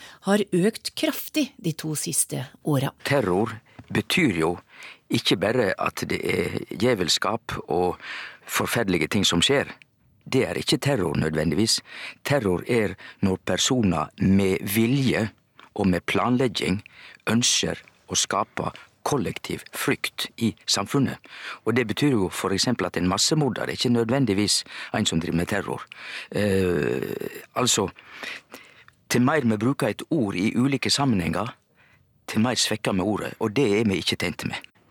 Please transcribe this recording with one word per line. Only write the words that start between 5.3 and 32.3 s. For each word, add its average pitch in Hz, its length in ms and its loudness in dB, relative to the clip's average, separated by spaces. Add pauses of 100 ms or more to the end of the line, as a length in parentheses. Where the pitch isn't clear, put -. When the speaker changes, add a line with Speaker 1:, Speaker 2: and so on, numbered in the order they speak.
Speaker 2:
bare 104 380 2
at - 280 -4
det - 140 -4
er 90 380 -2 (180)
djevelskap 101 800 0 (120)
og 87 280 0 (480)
forferdelige 92 640 0
ting 98 160 2
som 87 160 2
skjer. 127 300 2 (580)
Det 127 160 2
er 87 160 -4
ikke - 160 0
terror 110 400 0
nødvendigvis. 78 640 2 (440)
Terror 104 460 0
er 104 300 0 (260)
når 95 140 0 (100)
personer 92 640 2 (100)
med 95 400 4
vilje 110 680 2 (420)
og 98 160 0
med 87 160 0
planlegging 104 760 0 (440)
ønsker 113 540 0 (320)
å 90 40 -2
skape - 580 -2 (340)
kollektiv 82 540 -4 (100)
frykt - 540 -4 (100)
i 117 140 0 (180)
samfunnet. 101 480 0 (480)
Og 113 120 0
det 123 120 2
betyr 143 240 0
jo 98 160 2
for 92 240 -4
eksempel 98 380 0
at - 100 -12
en 90 80 2
massemorder 131 560 2
er - 80 -2
ikke 123 220 0
nødvendigvis 113 720 2 (260)
en 107 160 0
som 82 120 0
driver 85 200 0
med - 80 -2
terror. 87 380 -4 (500)
Eh, 90 720 0 (480)
altså, 113 320 2 (1200)
til 123 160 4
mer 147 240 4
vi 110 80 4
bruker 120 320 0
et - 220 -4
ord 107 260 0
i 95 160 2
ulike 127 400 0
sammenhenger, 101 640 0 (760)
til 110 160 2